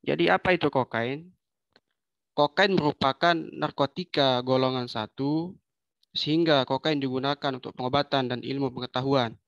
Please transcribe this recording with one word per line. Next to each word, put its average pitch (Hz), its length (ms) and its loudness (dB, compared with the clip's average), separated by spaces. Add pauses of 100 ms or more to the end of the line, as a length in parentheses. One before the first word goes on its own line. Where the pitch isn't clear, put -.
Jadi 160 240 2
apa 185 240 2
itu 170 160 0
kokain? 135 640 -4 (1040)
Kokain 190 400 4
merupakan 151 580 2
narkotika 143 1080 -2
golongan 131 400 0
satu, 143 720 -6 (560)
sehingga 151 560 2
kokain 143 320 -2
digunakan 135 560 -4
untuk - 160 -14
pengobatan 131 560 -2
dan 120 160 -6
ilmu 135 240 -4
pengetahuan. 127 640 -2 (160)